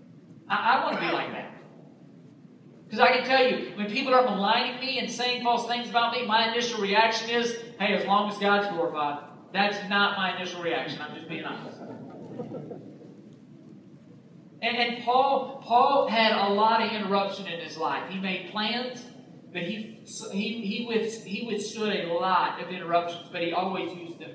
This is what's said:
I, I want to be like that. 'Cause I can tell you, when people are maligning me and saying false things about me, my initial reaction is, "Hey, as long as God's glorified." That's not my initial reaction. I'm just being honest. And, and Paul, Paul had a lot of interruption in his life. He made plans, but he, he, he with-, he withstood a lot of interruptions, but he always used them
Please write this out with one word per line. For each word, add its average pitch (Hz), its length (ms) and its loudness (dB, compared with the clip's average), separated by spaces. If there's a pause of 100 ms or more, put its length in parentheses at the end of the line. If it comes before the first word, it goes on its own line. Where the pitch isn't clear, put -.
(500)
I, - 280 4
I - 60 0
want - 160 0
to - 80 -2
be - 60 0
like - 180 -2
that. - 200 -10 (1400)
'Cause 220 100 -4
I 247 180 10
can 247 80 0
tell 262 220 6
you, - 280 0
when 208 140 -4
people 262 240 2
are 254 100 10
maligning 208 560 2
me 262 200 -4
and 233 100 -4
saying 247 340 -2
false 233 240 2
things 233 220 -4
about 233 240 2
me, 240 140 -2
my 226 220 4
initial 233 320 -2
reaction 226 480 4
is, 233 300 0 (200)
"Hey, 202 140 2
as 185 120 0
long 208 260 4
as - 60 -8
God's 202 300 4
glorified." 156 640 -2 (240)
That's 202 240 2 (100)
not 202 300 2
my 185 180 -2
initial 175 260 -8
reaction. 160 380 -4
I'm - 160 -10
just 160 140 -14
being 165 160 -8
honest. - 320 -10 (2750)
And, 233 160 -2
and 233 260 -2
Paul, 262 600 2
Paul 269 440 6
had 220 240 4
a 202 220 2
lot 220 280 4
of 214 100 0
interruption 196 560 0
in 170 120 -8
his 160 180 -10
life. 151 320 -4
He 190 100 -8
made 185 300 -4
plans, 240 560 -4 (460)
but 175 100 -6
he, - 400 -8 (300)
he, 220 340 -4
he 233 220 -4
with-, - 360 -2
he 208 220 -6
withstood 214 480 -4
a 170 200 -2
lot 170 480 0
of 170 80 -10
interruptions, 170 600 -2
but 175 100 -6
he 165 120 0
always 180 400 -2
used 170 260 -12
them 160 160 -14